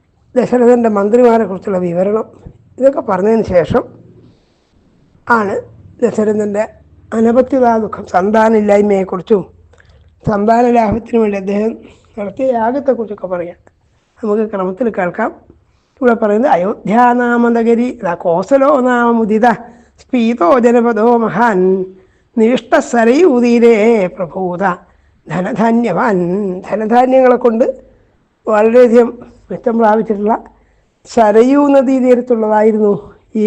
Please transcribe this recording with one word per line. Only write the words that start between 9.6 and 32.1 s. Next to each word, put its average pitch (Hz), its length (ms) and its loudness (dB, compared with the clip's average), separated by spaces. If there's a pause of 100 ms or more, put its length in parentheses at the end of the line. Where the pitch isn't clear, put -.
സന്താന 226 420 0 (120)
ലാഭത്തിനു 226 420 -2
വേണ്ടി 208 180 -2
അദ്ദേഹം 202 340 -4 (440)
നടത്തിയ 208 300 -8 (140)
യാഗത്തെക്കുറിച്ചൊക്കെ 226 680 -4
പറയാം. 175 320 -10 (600)
നമുക്ക് 214 340 -2
ക്രമത്തിൽ 190 360 -4
കേൾക്കാം. 190 420 -4 (680)
ഇവിടെ 240 220 2
പറയുന്നത് 214 340 0
അയോധ്യാ 214 500 0 (160)
നാമ 240 220 0 (140)
നഗരി, 233 300 0 (140)
അതാ 175 120 -6 (120)
കോസലോ 269 460 0 (180)
നാമ 240 180 0 (120)
മുദിത 220 280 0 (540)
സ്ഫീതോ 240 480 -2 (160)
ജനപദോ 233 420 2 (160)
മഹാൻ 202 360 0 (840)
നിവിഷ്ട 240 320 0 (180)
സരയൂ 254 400 2 (120)
തീരേ 233 320 4 (400)
പ്രഭൂത 180 480 -6 (720)
ധനധാന്യവാൻ. 214 840 -2 (500)
ധനധാന്യങ്ങളെ 247 800 2
കൊണ്ട് 226 200 0 (840)
വളരെയധികം 226 580 4 (400)
മെച്ചം 220 320 -4
പ്രാപിച്ചിട്ടുള്ള 214 540 0 (800)
സരയൂ 233 460 4 (140)
നദീ 269 200 2 (100)
തീരത്തുള്ളതായിരുന്നു 220 880 2 (480)